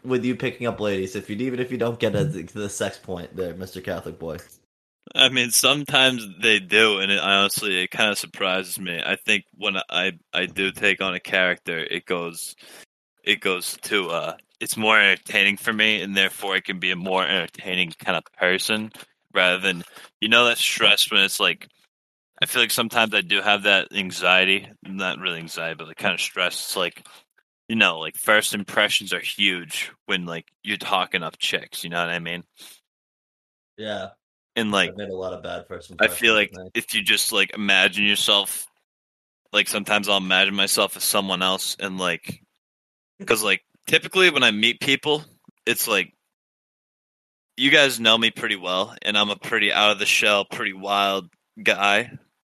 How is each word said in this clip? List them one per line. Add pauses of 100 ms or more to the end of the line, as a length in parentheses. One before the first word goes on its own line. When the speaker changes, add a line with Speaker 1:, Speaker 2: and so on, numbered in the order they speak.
Speaker 1:
with
you
picking
up
ladies,
if
you,
even
if
you
don't
get
a,
to
the
sex
point
there,
Mister
Catholic
boy? (800)
Speaker 2:
I
mean,
sometimes (160)
they
do,
and
it,
honestly,
it
kinda
surprises
me.
I
think (120)
when (120)
I, (200)
I
do
take
on
a
character,
it
goes, (680)
it
goes
to,
uh, (240)
it's
more
entertaining
for
me,
and
therefore
it
can
be
a
more
entertaining
kind
of (160)
person, (420)
rather
than, (380)
you
know,
that
stress
when
it's
like, (720)
I
feel
like
sometimes
I
do
have
that
anxiety, (180)
not
really
anxiety,
but
the
kind
of
stress.
It's
like, (640)
you
know,
like,
first
impressions
are
huge (160)
when,
like, (160)
you're
talking
up
chicks,
you
know
what
I
mean? (1300)
Speaker 1:
Yeah. (460)
Speaker 2:
And,
like,
Speaker 1:
I've
made
a
lot
of
bad
first
Speaker 2:
I
feel
Speaker 1:
impressions,
Speaker 2:
like
Speaker 1:
I
think.
Speaker 2:
if
you
just,
like,
imagine
yourself, (840)
like,
sometimes
I'll
imagine
myself
as
someone
else,
and,
like, (840)
'cause,
like, (240)
typically
when
I
meet
people, (420)
it's
like, (1400)
you
guys
know
me
pretty
well,
and
I'm
a
pretty
out
of
the
shell,
pretty
wild (320)
guy, (360)